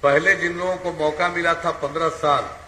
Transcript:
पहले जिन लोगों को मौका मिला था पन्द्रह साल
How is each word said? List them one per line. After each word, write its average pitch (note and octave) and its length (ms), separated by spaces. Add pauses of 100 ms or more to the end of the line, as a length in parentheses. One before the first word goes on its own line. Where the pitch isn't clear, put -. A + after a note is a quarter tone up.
पहले D#3+ 340
जिन F3 200
लोगों F3+ 200
को F3 180
मौका D#3 340
मिला E3+ 260
था E3+ 220
पन्द्रह D3+ 400
साल C#3+ 320 (180)